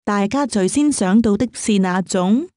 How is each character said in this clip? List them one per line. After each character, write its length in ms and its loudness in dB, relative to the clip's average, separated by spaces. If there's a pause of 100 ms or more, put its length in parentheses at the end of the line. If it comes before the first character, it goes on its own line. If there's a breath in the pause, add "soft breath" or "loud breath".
大 240 0
家 200 -2
最 200 0
先 240 0
想 300 2
到 160 2
的 160 -2
是 260 -2
哪 220 0
種？ 560 0